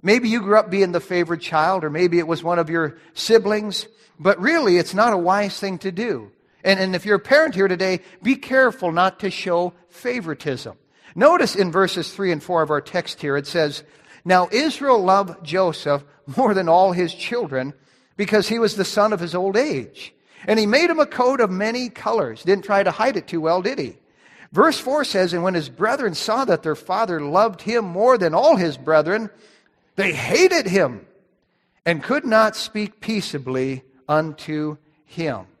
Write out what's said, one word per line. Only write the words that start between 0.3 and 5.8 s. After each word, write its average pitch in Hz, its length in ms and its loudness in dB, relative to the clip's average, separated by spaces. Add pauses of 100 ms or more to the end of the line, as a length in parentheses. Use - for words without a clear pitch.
grew 202 180 4
up 208 100 2
being 190 220 2
the 175 80 -2
favorite 170 420 -4
child, 165 440 0
or 151 60 -4
maybe 175 280 2
it 165 80 0
was 165 160 -4
one 170 160 0
of 160 100 -2
your 160 300 -4 (140)
siblings, 214 720 0 (320)
but 175 220 2
really, 240 380 2
it's 165 160 -2
not 220 180 2
a 196 60 0
wise 190 420 -2
thing 190 180 -6
to 190 140 -8